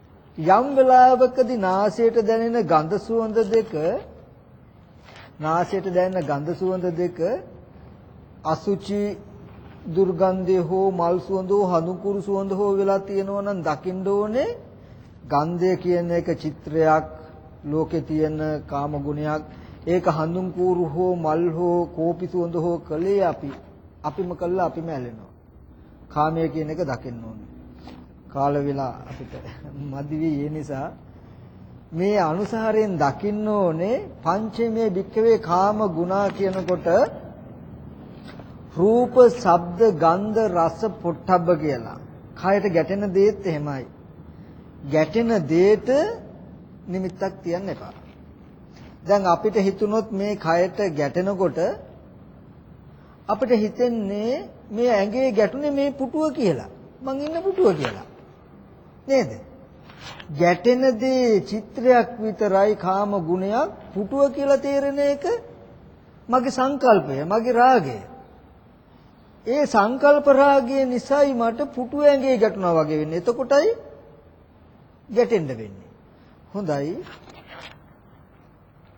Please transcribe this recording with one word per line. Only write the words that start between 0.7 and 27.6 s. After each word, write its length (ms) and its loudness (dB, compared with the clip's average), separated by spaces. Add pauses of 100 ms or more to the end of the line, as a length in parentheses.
වෙලාවකදී 840 6
නාසයට 600 2
දැනෙන 440 0
ගඳ 340 2
සුවඳ 480 -2
දෙක, 260 0 (1600)
නාසයට 520 -2
දැනෙන 360 0
ගඳ 300 -4
සුවඳ 380 -2
දෙක 260 -4 (1200)
අසුචි 600 -2 (800)
දුර්ගන්ධය 760 2
හෝ 300 0
මල් 300 0
සුවඳ 320 -4
හෝ 160 4
හඳුන්කුරු 540 -2
සුවඳ 300 -4
හෝ 220 0
වෙලා 260 2
තියෙනවා 420 -4
නම් 200 -4
දකින්න 480 -4
ඕනේ. 400 -2 (760)
ගන්ධය 540 0
කියන 340 -2
එක 220 0
චිත්‍රයක්, 720 0 (560)
ලෝකේ 400 -4
තියෙන 360 -2 (260)
කාම 340 -6
ගුණයක්. 460 -4 (400)
ඒක 240 0
හඳුන්කුරු 760 0
හෝ 280 -2
මල් 360 0
හෝ 380 0
කෝපි 400 -4
සුවඳ 280 -4
හෝ 240 -2
කලේ 440 -2
අපි, 280 -2 (480)
අපිම 360 -6
කළා 300 -2
අපිම 220 -6
ඇලෙනවා. 440 -10 (720)
කාමය 440 -2
කියන 200 -6
එක 120 -6
දකින්න 420 -8
ඕනේ. 260 -16 (760)